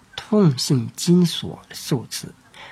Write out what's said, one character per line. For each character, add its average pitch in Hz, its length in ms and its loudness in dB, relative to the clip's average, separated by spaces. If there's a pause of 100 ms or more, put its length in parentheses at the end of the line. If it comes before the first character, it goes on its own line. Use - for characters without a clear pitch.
(140)
痛 180 440 2
性 120 360 -2
筋 175 300 4
索 - 380 -6 (100)
数 - 380 -6
次； - 240 -12 (380)